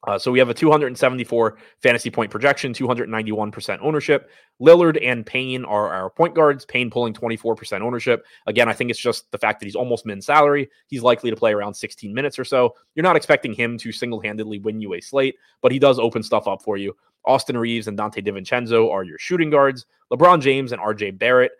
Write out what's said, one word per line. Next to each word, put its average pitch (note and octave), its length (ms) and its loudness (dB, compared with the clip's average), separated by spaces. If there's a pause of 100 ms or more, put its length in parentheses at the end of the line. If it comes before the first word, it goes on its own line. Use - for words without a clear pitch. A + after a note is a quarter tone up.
Uh, G2+ 120 -2
so B2+ 120 -4
we B2 80 4
have B2+ 120 4
a A#2 40 -2
two D#3 160 2
hundred D3+ 180 4
and B2 100 -10
seventy-four B2+ 580 0 (260)
fantasy A#2+ 280 2
point G#2+ 200 -4
projection, C3 440 0
two C3 120 -6
hundred A#2+ 220 -4
ninety-one G#2+ 420 -4
percent G2+ 320 -10
ownership. D3 480 -2 (300)
Lillard E3 420 8
and A#2+ 220 -2
Payne B2+ 400 -6
are G#2 240 -2
our F#2 220 -6
point E3 240 0
guards, D3 320 2
Payne B2 240 -4
pulling A#2 240 -4
twenty-four A2+ 400 -4
percent G2+ 280 -8
ownership. A#2+ 440 -2 (200)
Again, A#2 220 2
I G#2+ 60 0
think A#2+ 160 -4
it's A2+ 100 -6
just - 320 -4
the - 60 -8
fact G#2+ 220 -2
that G#2+ 60 -14
he's G2 100 -8
almost B2 280 -4
min G2+ 160 -10
salary. C#3+ 480 2 (200)
He's B2+ 140 -8
likely A#2+ 280 2
to A2 60 -4
play A2 180 0
around G#2 180 -6
sixteen G#2 400 -14
minutes C3 260 -6
or C3 60 -6
so. B2+ 300 0 (200)
You're D#3 80 -4
not F3 140 4
expecting C3+ 380 0
him A#2 240 -4
to A2+ 140 -12
single-handedly G#2+ 680 -8
win G#2+ 240 -6
you G2 100 -8
a F2+ 80 -8
slate, C3+ 360 -2 (260)
but B2+ 100 4
he C3+ 60 -2
does C3 200 6
open A#2 240 -2
stuff G#2+ 240 -2
up G2 160 -4
for G#2 140 -4
you. G2 180 -8 (300)
Austin C3 320 0
Reaves A#2 300 -4
and G#2 100 -8
Donte G#2+ 300 -6
DiVincenzo A2+ 640 0
are F#2+ 140 -4
your D#2+ 120 -16
shooting E3 320 -4
guards. C#3 380 2 (260)
LeBron E3 300 6
James C3+ 300 0
and G#2 80 -8
R G#2+ 120 -4
J G2+ 200 -4
Barrett B2 480 2